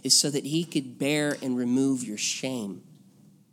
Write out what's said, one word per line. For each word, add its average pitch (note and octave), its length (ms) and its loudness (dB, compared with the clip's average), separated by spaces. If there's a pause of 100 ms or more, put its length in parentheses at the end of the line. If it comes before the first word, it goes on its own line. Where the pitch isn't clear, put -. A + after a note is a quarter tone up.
is C3 160 4
so D3+ 120 4
that C#3 160 -2
he D#3+ 180 0
could C3 340 -4
bear D3 440 0
and B2+ 160 -2
remove B2 480 2
your G#2 120 -8
shame. A#2 640 -4 (720)